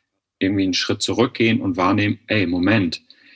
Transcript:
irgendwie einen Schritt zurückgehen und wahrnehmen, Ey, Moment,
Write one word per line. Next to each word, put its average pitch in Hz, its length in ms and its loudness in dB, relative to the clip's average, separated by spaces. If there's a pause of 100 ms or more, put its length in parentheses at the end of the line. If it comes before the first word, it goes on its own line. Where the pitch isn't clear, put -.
(380)
irgendwie 95 260 0
einen 90 100 0
Schritt - 280 -2
zurückgehen 117 600 0
und 92 160 -2
wahrnehmen, 104 480 0
Ey, 101 200 0
Moment, 90 560 0 (340)